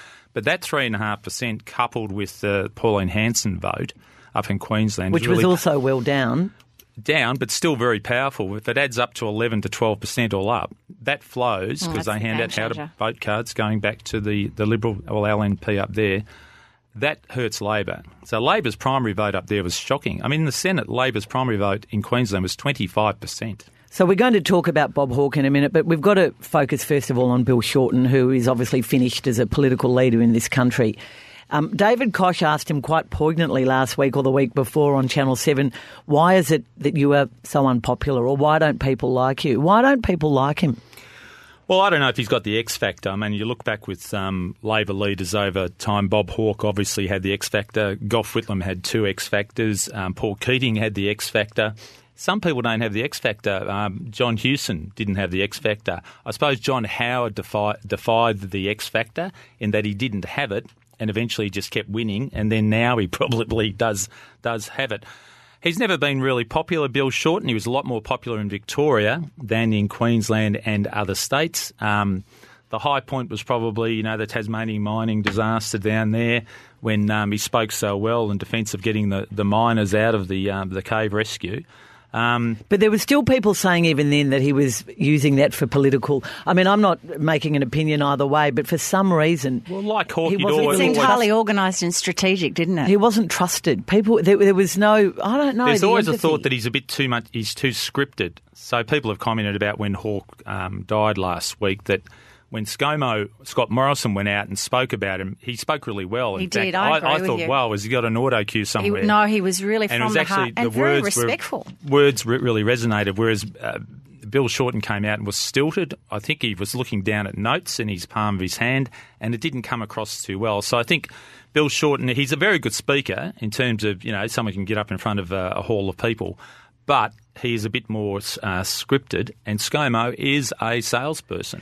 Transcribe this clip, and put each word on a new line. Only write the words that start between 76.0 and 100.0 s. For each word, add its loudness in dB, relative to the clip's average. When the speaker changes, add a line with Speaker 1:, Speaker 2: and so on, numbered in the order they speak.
Speaker 1:
there 0
when, 0
um, 0
he -2
spoke 0
so -2
well 0
in -2
defence -2
of -8
getting 0
the, -2
the -2
miners 2
out 4
of -2
the, -2
um, -4
the -6
cave -2
rescue. -4
Um, 0
Speaker 2:
But 2
there 4
were 2
still 2
people 4
saying 4
even 4
then 4
that 4
he 4
was 2
using 4
that 4
for -2
political. 2
I 2
mean, 4
I'm 6
not 2
making 2
an 2
opinion 0
either 2
way, 2
but -2
for 0
some 2
reason, 2
Speaker 1:
Well, -6
like -2
Hawke, 0
Speaker 2:
he 2
Speaker 1:
he'd 0
Speaker 2:
wasn't 2
Speaker 1:
always 2
Speaker 3:
It 4
seemed 2
Speaker 2:
really 4
Speaker 3:
highly 4
Speaker 2:
trust- 4
Speaker 3:
organised 0
and 0
strategic, 0
didn't 0
it? 0
Speaker 2:
He 6
wasn't 4
trusted. 0
People, 4
there, 6
there 6
was 2
no, 4
I 0
don't 0
know, 0
Speaker 1:
There's 2
Speaker 2:
the 4
Speaker 1:
always 4
a 2
Speaker 2:
empathy. 0
Speaker 1:
thought 2
that 0
he's -2
a -2
bit -4
too -2
much, -2
he's -4
too -2
scripted. -4
So -4
people -2
have -6
commented -2
about -2
when -2
Hawke, -8